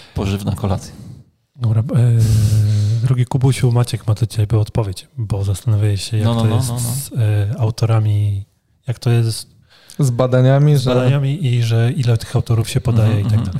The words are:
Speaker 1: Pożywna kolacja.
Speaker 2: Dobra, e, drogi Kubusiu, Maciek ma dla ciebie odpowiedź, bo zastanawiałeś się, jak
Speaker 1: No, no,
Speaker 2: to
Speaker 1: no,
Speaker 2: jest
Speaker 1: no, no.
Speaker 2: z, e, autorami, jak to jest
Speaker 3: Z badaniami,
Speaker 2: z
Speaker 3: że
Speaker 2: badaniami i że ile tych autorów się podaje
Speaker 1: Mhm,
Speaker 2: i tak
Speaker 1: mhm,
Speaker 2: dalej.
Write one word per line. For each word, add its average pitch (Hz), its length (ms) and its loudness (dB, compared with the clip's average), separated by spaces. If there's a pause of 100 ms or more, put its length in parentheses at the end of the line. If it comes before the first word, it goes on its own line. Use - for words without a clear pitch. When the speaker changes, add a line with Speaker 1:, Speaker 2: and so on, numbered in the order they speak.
(140)
Speaker 1:
Pożywna 101 400 -4
kolacja. - 380 -4 (640)
Speaker 2:
Dobra, 113 240 0
e, 110 40 0 (1200)
drogi 123 240 0
Kubusiu, 127 460 0
Maciek 120 340 -2
ma 107 80 2
dla 107 120 -2
ciebie 107 320 0
odpowiedź, 104 500 -4 (100)
bo 98 260 -4
zastanawiałeś 101 680 -2
się, 110 60 -2
jak 107 100 0
Speaker 1:
No, 117 80 2
no, 113 80 0
Speaker 2:
to 110 60 2
Speaker 1:
no, 107 80 0
Speaker 2:
jest 123 120 0
Speaker 1:
no, 120 60 -4
no. 123 60 -6
Speaker 2:
z, 120 320 -6
e, 107 480 0
autorami, 104 840 0 (400)
jak 120 120 -6
to - 120 -2
jest 117 380 0 (500)
Speaker 3:
Z 139 120 2
badaniami, 127 640 4
Speaker 2:
z 135 40 2
Speaker 3:
że 127 140 0
Speaker 2:
badaniami 135 520 0
i 120 160 2
że 117 300 2
ile 120 260 0
tych - 180 -6
autorów 113 340 0
się - 100 0
podaje 110 340 2
Speaker 1:
Mhm, 104 120 0
Speaker 2:
i 113 40 -2
tak 107 80 2
Speaker 1:
mhm, - 80 -2
Speaker 2:
dalej. 92 140 -6